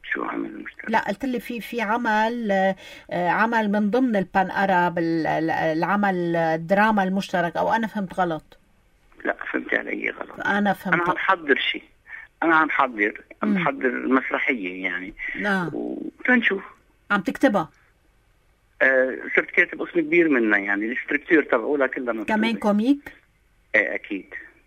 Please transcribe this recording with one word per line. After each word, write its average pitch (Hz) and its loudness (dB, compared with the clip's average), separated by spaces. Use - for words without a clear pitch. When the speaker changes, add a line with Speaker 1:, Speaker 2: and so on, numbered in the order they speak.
Speaker 1:
شو 60 -4
عمل 57 -8
مشترك؟ - -12
Speaker 2:
لا، 220 0
قلت 202 -6
لي 247 -2
في، 240 -8
في 233 -6
عمل، 220 0
آه، 190 4
آه، 175 0
عمل 220 2
من 208 2
ضمن 240 2
البان 185 0
أراب، 180 2
ال-، 165 0
ال-، 156 0
العمل 170 0
الدراما 180 2
المشترك، 185 -2
أو 175 2
أنا 226 0
فهمت 196 -6
غلط؟ 170 -2
Speaker 1:
لا، - -2
فهمت - -4
علي 57 -4
غلط. - -10
Speaker 2:
أنا 202 2
فهمت. 175 -2
Speaker 1:
أنا 175 0
عم 175 0
حضر 160 2
شي. - -8
أنا 165 4
عم 156 4
حضر، 110 0
عم 214 0
Speaker 2:
مم. 185 2
Speaker 1:
حضر 127 -2
مسرحية 123 -2
يعني. 92 -6
Speaker 2:
نعم. 190 -2
Speaker 1:
وتنشوف. 196 0
Speaker 2:
عم 202 2
تكتبها؟ 226 2
Speaker 1:
آه، 131 2
صرت 170 0
كاتب - 0
قسم 170 -2
كبير 165 4
منها، 110 4
يعني 101 -2
الستركتور 147 0
تبعولها 135 0
كلها 123 -4
مكتوبة. 113 -2
Speaker 2:
كمان 220 2
كوميك؟ 226 0
Speaker 1:
إيه، 101 2
أكيد. - -8